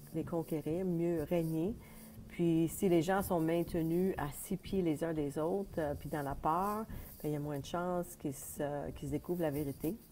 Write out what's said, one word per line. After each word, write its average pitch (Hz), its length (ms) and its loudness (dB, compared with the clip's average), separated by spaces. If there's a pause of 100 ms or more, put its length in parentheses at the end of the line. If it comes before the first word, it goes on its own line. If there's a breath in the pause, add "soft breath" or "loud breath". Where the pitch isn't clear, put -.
(140)
les 160 120 -2
conquérir, 165 600 -2
mieux 170 380 2
régner. 165 520 0 (520 loud breath)
Puis, 165 400 4
si 196 200 2
les 175 140 8
gens 190 220 4
sont 180 160 2
maintenus 170 800 2
à 143 100 -2 (160)
six 190 140 -2
pieds 190 260 0
les 160 200 2
uns 165 100 0
des 147 260 0
autres, 185 400 0
euh, 147 160 0
puis 147 140 -8
dans 151 120 -2
la 139 140 -2
peur, 202 500 2 (380 loud breath)
ben, 151 60 0
il - 20 0
y 151 40 0
a 147 40 -2
moins 147 200 -2
de 135 60 -6
chances 175 520 -2
qu'ils 139 180 -4
se, 147 560 -4
qu'ils 143 180 -6
découvrent 170 320 -2
la 156 100 2
vérité, 151 460 -2 (140)